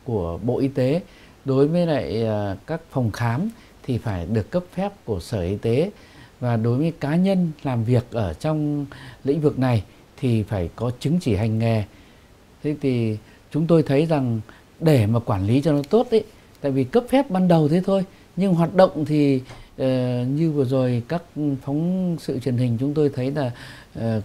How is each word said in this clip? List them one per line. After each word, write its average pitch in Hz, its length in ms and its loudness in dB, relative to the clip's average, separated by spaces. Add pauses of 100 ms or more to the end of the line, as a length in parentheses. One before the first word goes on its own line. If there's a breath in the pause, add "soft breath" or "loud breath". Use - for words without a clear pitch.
của 85 380 -4
Bộ 120 160 -2
Y 135 100 0
tế, 135 320 0 (440 loud breath)
đối 135 240 2
với 175 180 0
lại, 113 400 -2
à, 104 300 -2 (100)
các 160 140 -6 (100)
phòng 120 200 0
khám 120 380 -2 (340 loud breath)
thì 123 160 -4
phải 90 280 -6
được 110 240 -2
cấp 180 120 -2 (100)
phép 196 200 -4 (120)
của 95 160 -4
Sở 104 200 -6
Y 92 160 -2
tế, 131 340 0 (500 loud breath)
và 120 160 0
đối 120 220 0
với 156 220 0
cá 147 160 -2
nhân 185 340 2 (120)
làm 123 220 -2
việc 123 260 2
ở 98 240 -2
trong 147 520 -2 (380 loud breath)
lĩnh 147 160 0
vực 147 180 0
này 123 260 2 (320 soft breath)
thì 117 260 0
phải 92 340 -4
có 120 140 -4 (100)
chứng 156 200 0
chỉ 117 140 0
hành 110 240 0
nghề. 113 260 2 (800 soft breath)
Thế 147 180 -2
thì 117 380 0 (320 soft breath)
chúng 160 160 0
tôi 160 160 6
thấy 143 240 2
rằng 131 340 0 (400 loud breath)
để 139 260 4
mà 117 140 2
quản 98 260 -2
lý 131 160 2
cho 156 100 0
nó 143 180 2
tốt 240 200 2
ấy, 220 140 2 (360 soft breath)
tại 139 120 -2
vì 135 120 2
cấp 226 240 0
phép 269 220 2
ban 185 180 2
đầu 160 200 6
thế 180 180 2
thôi, 196 180 2 (320 loud breath)
nhưng 185 180 2
hoạt 165 200 2
động 180 300 4
thì, 143 360 2 (380 loud breath)
ờ, 131 80 0 (380)
như 151 260 0
vừa 143 140 2
rồi 123 440 0
các 170 140 -4 (400)
phóng 170 580 -2
sự 131 200 -4
truyền 123 160 -2
hình 120 240 0
chúng 143 140 -2
tôi 147 200 2
thấy 127 160 -2
là, 139 200 -4 (440 loud breath)
ờ, 113 300 -2